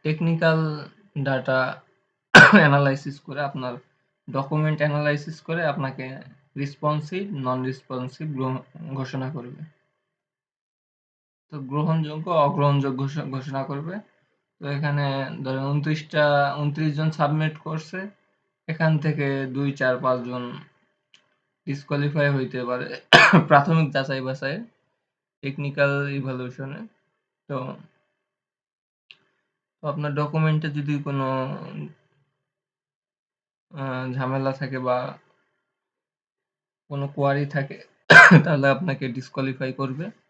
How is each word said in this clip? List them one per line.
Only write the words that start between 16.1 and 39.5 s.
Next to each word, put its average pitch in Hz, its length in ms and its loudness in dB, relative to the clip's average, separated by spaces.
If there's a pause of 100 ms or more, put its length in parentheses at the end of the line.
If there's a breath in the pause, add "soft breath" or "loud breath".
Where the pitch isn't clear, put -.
ঊনত্রিশ 147 380 -2
জন 156 160 0
সাবমিট 156 460 0
করছে, 160 500 -8 (600)
এখান 160 300 2
থেকে 139 480 0
দুই, 139 260 -2
চার, 127 260 0
পাঁচ 127 220 0
জন 123 400 -8 (1080)
ডিসকোয়ালিফাই 143 640 0
হইতে 127 360 -2
পারে 123 360 -6 (100)
<coughs> 156 360 4
প্রাথমিক 151 440 4
যাচাই 135 300 -4
বাছাই 139 440 -6 (760)
টেকনিক্যাল 143 680 -2
ইভ্যালুয়েশনে। 135 800 -8 (640)
তো, 131 260 -8 (2000)
তো 156 60 -6
আপনার 147 280 -4
ডকুমেন্টে 156 540 0
যদি 143 340 -4
কোনো, 139 240 -4 (2500)
আহ, 131 420 -8
ঝামেলা 135 380 -2
থাকে 131 280 -6
বা 127 380 -2 (1700)
কোনো 139 180 -6
কোয়ারি 143 380 0
থাকে 143 380 -6 (260)
<coughs> - 360 10
তাহলে 143 220 2
আপনাকে 139 400 0
ডিসকোয়ালিফাই 131 640 -6